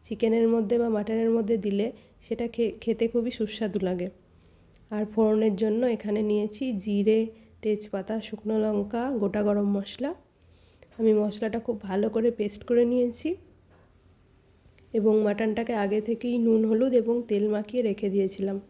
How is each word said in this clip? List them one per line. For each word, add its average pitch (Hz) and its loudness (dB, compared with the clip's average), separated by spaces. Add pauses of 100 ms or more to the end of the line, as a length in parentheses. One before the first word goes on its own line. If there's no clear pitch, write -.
চিকেনের 226 2
মধ্যে 226 2
বা 233 2
মাটনের 220 0
মধ্যে 226 2 (100)
দিলে 202 0 (360)
সেটা 233 -6
খে-, 233 -2
খেতে 226 -2
খুবই 233 -2
সুস্বাদু 214 -4 (100)
লাগে। 180 -2 (800)
আর 214 -2 (100)
ফোড়নের 214 4
জন্য 220 2 (140)
এখানে 208 -2
নিয়েছি 214 0 (200)
জিরে, 208 4 (420)
তেজপাতা, 208 -4
শুকনো 214 -4
লঙ্কা, 214 -2 (180)
গোটা 202 0
গরম 202 2
মশলা। 233 -6 (840)
আমি 220 4
মশলাটা 214 -2
খুব 226 -2 (120)
ভালো 196 0
করে 233 2 (100)
পেস্ট 208 -4
করে 240 4
নিয়েছি 247 0 (1700)
এবং 214 2 (120)
মাটনটাকে 220 -2 (100)
আগে 208 0
থেকেই 233 -4
নুন, 226 4
হলুদ 233 2 (100)
এবং 226 0 (160)
তেল 208 2 (100)
মাখিয়ে 214 -2
রেখে 196 -2
দিয়েছিলাম। 196 -2 (140)